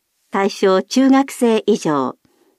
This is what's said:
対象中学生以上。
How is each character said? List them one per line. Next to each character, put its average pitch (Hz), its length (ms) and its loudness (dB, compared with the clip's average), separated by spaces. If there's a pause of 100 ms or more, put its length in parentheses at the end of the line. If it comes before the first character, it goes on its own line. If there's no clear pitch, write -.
(300)
対 196 200 -2
象 190 340 0
中 262 260 0
学 269 220 2
生 226 340 0
以 202 120 0
上。 135 400 -4 (420)